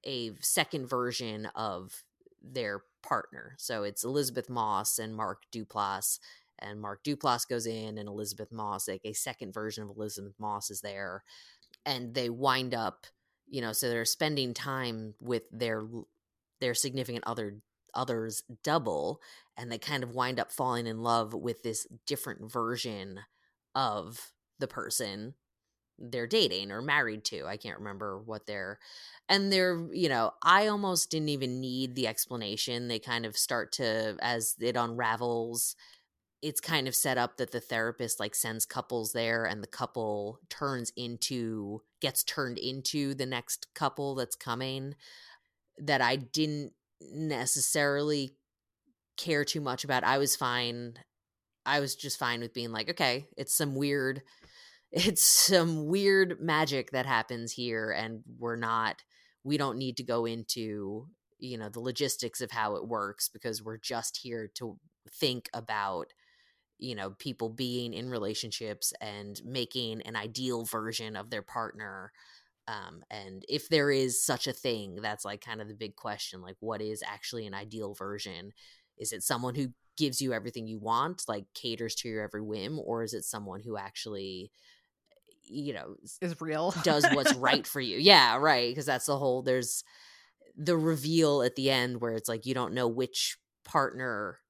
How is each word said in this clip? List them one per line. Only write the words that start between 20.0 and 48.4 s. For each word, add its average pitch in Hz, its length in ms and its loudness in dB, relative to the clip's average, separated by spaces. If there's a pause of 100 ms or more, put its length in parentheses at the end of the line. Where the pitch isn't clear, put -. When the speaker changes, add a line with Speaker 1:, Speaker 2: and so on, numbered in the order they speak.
Speaker 1:
of 120 100 -8
wind 123 260 0
up - 120 -2
falling 120 360 0
in 113 140 -4
love 117 320 4
with 117 300 -4
this 110 220 -4 (200)
different - 460 -6
version 113 680 -2 (540)
of 113 580 -2 (280)
the 131 80 0
person 110 680 -4 (640)
they're 120 300 -4
dating 101 440 2
or 113 100 -4
married 131 420 2
to. 76 220 -4
I 101 120 -6
can't 110 220 -10
remember 98 400 -6
what 110 260 -10
they're, 101 340 -6 (480)
and 196 240 4
they're, 180 420 4
you 170 160 4
know, 113 220 4 (100)
I 196 260 8
almost 202 420 2
didn't 156 200 0
even 131 300 -2
need 127 360 -2
the 123 120 2
explanation. 120 800 -2
They 117 120 0
kind 117 260 -2
of 107 120 -4
start - 360 0
to, 110 460 2
as 117 400 0
it 120 160 2
unravels, 117 1000 0 (640)
it's 151 180 -2
kind 143 280 2
of 120 80 0
set 131 220 4
up 120 200 0
that 123 140 -2
the 120 80 -2
therapist, 117 600 -2
like, 107 160 -4
sends 113 300 0
couples 117 460 -2
there 117 340 2
and 101 160 -2
the 98 60 -12
couple 107 720 -4 (100)
turns 135 460 -2
into, 113 840 -4 (180)
gets - 240 0
turned 127 340 -2
into 139 560 -2
the 131 120 -2
next - 480 -6
couple 139 420 0
that's 127 200 -4
coming, 131 600 -4 (800)
that 143 240 4
I 123 140 4
didn't 147 580 -2 (380)
necessarily 143 1200 2 (840)